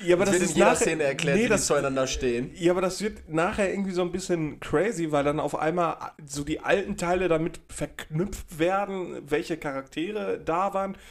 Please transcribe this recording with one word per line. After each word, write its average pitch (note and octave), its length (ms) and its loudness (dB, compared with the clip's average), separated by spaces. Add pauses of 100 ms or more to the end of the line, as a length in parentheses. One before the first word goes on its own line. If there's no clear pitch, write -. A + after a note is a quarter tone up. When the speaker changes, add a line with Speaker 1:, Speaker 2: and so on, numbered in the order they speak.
Speaker 1:
Ja, F3 140 6
aber F3+ 80 2
Speaker 2:
Es G3 60 2
Speaker 1:
das G3+ 100 4
Speaker 2:
wird F3+ 40 4
Speaker 1:
ist - 80 0
Speaker 2:
in C#3+ 40 -2
jeder F3+ 160 6
Speaker 1:
nachher B3+ 140 4
Speaker 2:
Szene D#3+ 180 0
erklärt, C#3 320 2
Speaker 1:
nee, G#3 60 4
Speaker 2:
wie A#3+ 60 4
die - 20 0
Speaker 1:
das - 180 2
Speaker 2:
zueinander C3+ 400 2
stehen. B2+ 480 -2
Speaker 1:
Ja, F3 160 4
aber F#3 100 2
das F#3 200 -2
wird G#3 280 -6
nachher F#3 440 0
irgendwie G3 180 -2
so F3 100 0
ein F3 120 0
bisschen E3+ 480 -2
crazy, E3 500 0
weil C#3+ 140 2
dann D3 160 0
auf C#3+ 140 -2
einmal E3 420 0 (280)
so C#3+ 200 -8
die D#3 160 -4
alten G3 340 0
Teile F3+ 320 0
damit E3 320 0 (100)
verknüpft - 880 -6
werden, F3+ 720 -2
welche D#3 280 -2
Charaktere E3 840 -6
da E3+ 340 0
waren. G3 240 -2 (140)